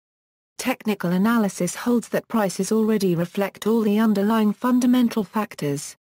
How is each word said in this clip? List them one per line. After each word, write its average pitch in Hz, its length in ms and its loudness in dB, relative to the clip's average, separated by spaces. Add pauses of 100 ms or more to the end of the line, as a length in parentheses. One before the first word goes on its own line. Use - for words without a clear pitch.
(560)
Technical 208 540 -4
analysis 196 640 0
holds 240 340 -2
that - 200 -4
prices 196 440 -2
already 214 420 2
reflect 185 520 -4
all 226 160 2
the 208 160 2
underlying 214 540 2
fundamental 247 720 2
factors. 147 720 -6 (180)